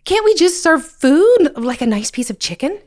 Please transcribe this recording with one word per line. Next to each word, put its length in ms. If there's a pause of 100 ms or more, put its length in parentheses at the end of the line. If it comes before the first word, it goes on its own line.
Can't 180
we 100
just 280
serve 240
food, 680
like 280
a 40
nice 240
piece 200
of 80
chicken? 480